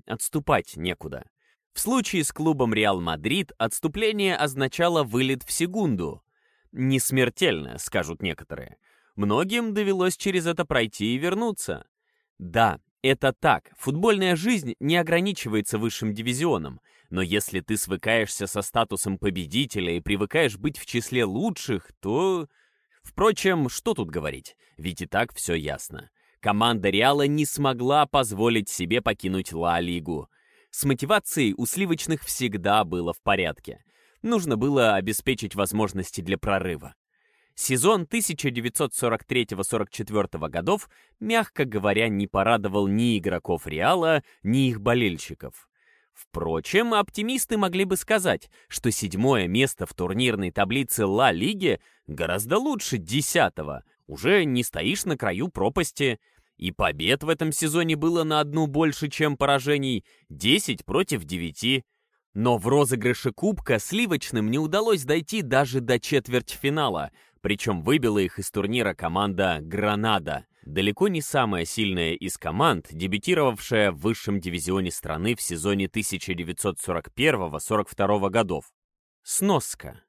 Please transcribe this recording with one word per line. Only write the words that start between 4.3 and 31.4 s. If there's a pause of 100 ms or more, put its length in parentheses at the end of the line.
означало
вылет
в
Сегунду. (480)
Не
смертельно,
скажут
некоторые. (400)
Многим
довелось
через
это
пройти
и
вернуться. (520)
Да, (220)
это
так,
футбольная
жизнь
не
ограничивается
высшим
дивизионом, (280)
но
если
ты
свыкаешься
со
статусом
победителя
и
привыкаешь
быть
в
числе
лучших, (100)
то... (540)
Впрочем,
что
тут
говорить, (180)
ведь
и
так
все
ясно. (320)
Команда
Реала
не
смогла
позволить
себе
покинуть
Ла
Лигу. (440)
С
мотивацией